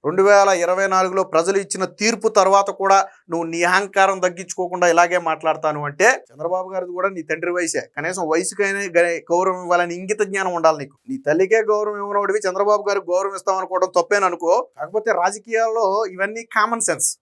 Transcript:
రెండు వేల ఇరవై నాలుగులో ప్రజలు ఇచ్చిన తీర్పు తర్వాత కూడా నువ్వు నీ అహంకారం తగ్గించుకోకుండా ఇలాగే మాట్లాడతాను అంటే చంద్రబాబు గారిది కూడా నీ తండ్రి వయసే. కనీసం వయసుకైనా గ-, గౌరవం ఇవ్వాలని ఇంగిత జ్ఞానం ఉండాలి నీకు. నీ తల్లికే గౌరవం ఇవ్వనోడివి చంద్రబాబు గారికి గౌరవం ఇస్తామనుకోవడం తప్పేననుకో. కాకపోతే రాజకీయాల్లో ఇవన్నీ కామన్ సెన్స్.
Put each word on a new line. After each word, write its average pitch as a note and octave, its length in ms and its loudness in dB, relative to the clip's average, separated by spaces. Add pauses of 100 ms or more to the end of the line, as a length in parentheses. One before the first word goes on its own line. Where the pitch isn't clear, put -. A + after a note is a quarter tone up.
రెండు F#3 200 0
వేల G3 220 8 (140)
ఇరవై F#3 320 0
నాలుగులో F#3 280 2 (100)
ప్రజలు E3+ 300 2
ఇచ్చిన F#3+ 200 -6 (180)
తీర్పు A3 260 0 (120)
తర్వాత G3 300 4 (120)
కూడా G3 160 4 (340)
నువ్వు E3 220 -4
నీ E3+ 60 -6 (120)
అహంకారం F#3+ 540 2
తగ్గించుకోకుండా F3+ 680 -2
ఇలాగే F3 260 4 (100)
మాట్లాడతాను D#3 600 -2
అంటే F3+ 200 4 (200)
చంద్రబాబు F3 440 -6
గారిది F3+ 240 -6
కూడా F#3+ 180 0
నీ E3+ 60 -10 (100)
తండ్రి D#3+ 260 -4
వయసే. D#3+ 260 -4 (140)
కనీసం F3 260 -6 (100)
వయసుకైనా G3 500 -2 (140)
గ-, E3+ 340 2
గౌరవం F3+ 340 0
ఇవ్వాలని F3 360 0
ఇంగిత G#3 200 0 (100)
జ్ఞానం F#3+ 280 -2
ఉండాలి D#3+ 240 4
నీకు. - 120 -16 (140)
నీ C3+ 80 -8 (100)
తల్లికే F#3+ 340 2 (100)
గౌరవం G#3 320 -2
ఇవ్వనోడివి G3+ 460 -2
చంద్రబాబు G3+ 400 0
గారికి F#3+ 240 -4
గౌరవం G3 280 -2
ఇస్తామనుకోవడం F#3 580 -2
తప్పేననుకో. F3 560 0 (220)
కాకపోతే G#3+ 340 -4 (120)
రాజకీయాల్లో A3 640 -2 (280)
ఇవన్నీ G#3+ 280 -6 (140)
కామన్ A3+ 320 0
సెన్స్. - 220 -2 (100)